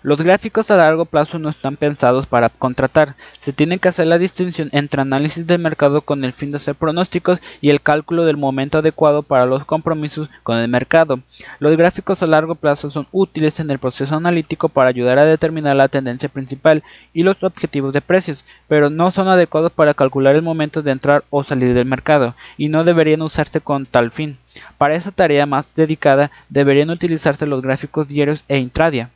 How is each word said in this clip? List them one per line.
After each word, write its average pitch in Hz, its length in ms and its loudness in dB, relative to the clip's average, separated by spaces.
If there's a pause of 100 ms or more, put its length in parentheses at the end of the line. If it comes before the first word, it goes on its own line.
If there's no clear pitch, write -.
Los 143 180 0
gráficos 202 480 0
a 208 60 4
largo 160 300 2
plazo 156 340 -4
no 156 80 -6
están 143 300 -8
pensados 135 500 0
para 120 220 2
contratar. 135 680 -2 (240)
Se 139 140 -8
tiene 170 240 0
que 185 100 -2
hacer 175 200 0
la 170 100 2
distinción 175 560 -4
entre 143 280 -2
análisis 147 460 -2
de 175 100 2
mercado 151 440 0
con 139 240 -4
el 127 80 -4
fin 143 180 -10
de 143 60 -8
hacer 143 180 -6
pronósticos 175 640 -2 (220)
y 147 80 4
el 143 120 2
cálculo 160 440 0
del 156 100 2
momento 139 440 -2
adecuado 151 440 2
para 127 220 2
los 131 180 -2
compromisos 156 640 -4 (160)
con 117 140 -2
el 117 100 -2
mercado. 131 540 0 (380)
Los 151 180 4
gráficos 180 440 0
a 170 60 0
largo 160 280 2
plazo 147 340 -2
son 147 240 -8
útiles 160 480 -2
en 151 80 -6
el 135 100 -4
proceso 135 360 -4
analítico 165 520 -2
para 127 220 2
ayudar 123 300 2
a 147 60 6
determinar 156 520 0
la 135 100 4
tendencia 135 400 -4
principal 139 560 -2 (300)
y 165 100 0
los 196 180 0
objetivos 143 520 -4
de 143 80 0
precios, 175 420 -2 (240)
pero 147 220 4
no 170 220 0
son 190 180 -2
adecuados 170 420 2
para 151 220 2
calcular 135 420 2
el 156 60 2
momento 160 400 -4
de 147 100 -2
entrar 139 380 0
o 143 160 -2
salir 123 280 0
del 123 120 2
mercado, 131 500 0 (220)
y 147 100 -4
no 156 160 -2
deberían 160 380 2
usarse 156 400 -4
con 139 240 -6
tal 120 260 0
fin. 151 260 -10 (400)
Para 151 180 0
esa 175 160 -8
tarea 147 340 2
más 139 300 -4
dedicada, 147 540 2 (200)
deberían 139 400 2
utilizarse 160 560 -2
los 139 160 -4
gráficos 135 480 -4
diarios 147 400 -2
e 139 80 0
intradia. 131 580 -2